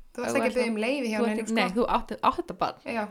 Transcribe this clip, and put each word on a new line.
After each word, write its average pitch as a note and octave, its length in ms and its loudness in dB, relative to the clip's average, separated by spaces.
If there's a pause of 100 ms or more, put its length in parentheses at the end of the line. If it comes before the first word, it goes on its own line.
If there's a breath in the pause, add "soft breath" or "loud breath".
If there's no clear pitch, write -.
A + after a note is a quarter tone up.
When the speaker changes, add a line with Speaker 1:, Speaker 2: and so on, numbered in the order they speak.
(160)
Speaker 1:
Þú A#3+ 80 -6
Speaker 2:
ef A#3+ 40 -2
Speaker 1:
ert A#3 40 -2
Speaker 2:
þú C4+ 60 0
Speaker 1:
ekki A3+ 40 4
að A3+ 60 2
Speaker 2:
ert A3+ 80 -2
Speaker 1:
biðja B3 140 2
um A3 80 -2
leyfi B3 340 0
hjá G#3+ 80 0
Speaker 2:
þú - 0 -
ert G#3+ 80 2
Speaker 1:
neinum, G#3+ 160 0
Speaker 2:
ekki, G#3+ 40 -6
Speaker 1:
sko. A3+ 80 -2
Speaker 2:
nei, G3 200 2
þú B3 140 4
átt, - 340 -2
átt B3+ 140 4
þetta - 200 -8
barn. - 180 0 (100)
Speaker 1:
Já. A3 260 -4